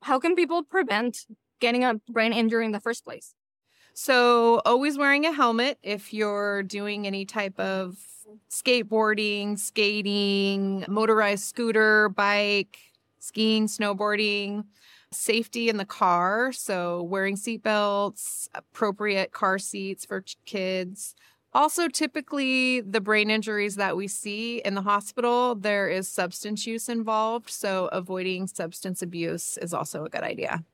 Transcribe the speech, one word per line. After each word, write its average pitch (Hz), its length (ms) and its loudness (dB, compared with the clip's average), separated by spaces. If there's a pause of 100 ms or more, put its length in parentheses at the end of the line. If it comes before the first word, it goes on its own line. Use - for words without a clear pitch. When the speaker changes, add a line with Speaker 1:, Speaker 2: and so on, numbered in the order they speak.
Speaker 1:
how 262 180 0
can 339 160 2
people 339 280 0
prevent 240 640 0 (340)
getting 240 240 2
a 233 260 2
brain 226 240 2
injury 226 320 2
in 220 60 -2
the 202 80 -4
first - 260 -6
place? - 300 -16 (580)
Speaker 2:
So 240 720 6
always 277 320 4
wearing 285 280 4
a 339 60 2
helmet 254 500 2
if 202 320 -6
you're 202 500 0
doing 208 440 -6
any 196 180 -4
type 196 340 -6
of 190 360 -4 (540)
skateboarding, 214 1080 0
skating, 196 1300 0
motorized 208 580 2
scooter, 214 640 4
bike, 202 680 0 (400)
skiing, 220 480 2
snowboarding. 208 960 -2 (460)
Safety 226 580 -2
in 214 80 0
the 196 80 -4
car, 196 680 2
so 175 520 -4
wearing 190 320 -2
seatbelts, 202 1200 -2
appropriate 202 760 -2
car 190 280 0
seats 196 460 -8
for 190 160 -6
ch-, - 220 -16
kids. 185 680 -6 (400)
Also, 302 340 4
typically, 262 920 0
the 196 180 -2
brain 214 300 2
injuries 208 460 0
that 190 200 0
we 196 120 -4
see 220 580 -6
in 196 80 0
the 196 80 0
hospital, 240 720 2
there 202 340 0
is 190 200 -2
substance 208 580 -4
use 226 240 -6
involved, 226 600 0
so 190 400 -2
avoiding 185 560 -4
substance 180 560 -8
abuse 170 560 -4
is 170 120 -6
also 160 320 -6
a 160 60 -8
good - 140 -6
idea. - 400 -4 (100)